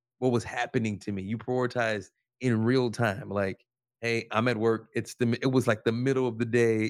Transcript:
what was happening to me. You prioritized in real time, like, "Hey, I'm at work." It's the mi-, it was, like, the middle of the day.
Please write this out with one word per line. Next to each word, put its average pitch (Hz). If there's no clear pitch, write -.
what 127
was 117
happening 120
to 104
me. 98
You 107
prioritized 120
in 113
real 123
time, 104
like, 98
"Hey, 117
I'm 113
at 117
work." 113
It's -
the 123
mi-, 117
it 127
was, 127
like, 107
the 113
middle 127
of 110
the 120
day. 113